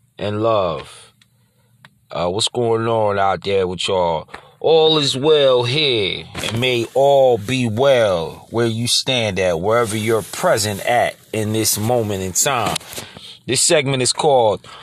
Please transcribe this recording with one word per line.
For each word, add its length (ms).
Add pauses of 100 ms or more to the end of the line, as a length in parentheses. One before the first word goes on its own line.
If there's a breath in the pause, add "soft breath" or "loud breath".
(200)
and 240
love. 720 (960)
Uh, 160
what's 220
going 400
on 280
out 240
there 240
with 220
y'all? 400 (320 loud breath)
All 380
is 180
well 480
here, 640 (100)
and 240
may 340
all 440
be 320
well 800
where 180
you 220
stand 500
at, 220
wherever 340
you're 280
present 580
at 340 (160)
in 220
this 240
moment 440
in 120
time. 420 (720 loud breath)
This 160
segment 420
is 80
called 560 (160 loud breath)